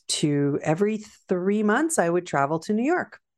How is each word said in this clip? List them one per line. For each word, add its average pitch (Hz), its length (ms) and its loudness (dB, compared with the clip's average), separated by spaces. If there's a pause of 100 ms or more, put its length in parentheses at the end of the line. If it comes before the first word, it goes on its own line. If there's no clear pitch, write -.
to, 143 540 0
every 208 420 0 (240)
three 196 340 0
months, 254 360 2
I 175 100 2
would 175 180 0
travel 143 340 0
to - 120 -4
New 220 120 0
York 330 360 -2 (180)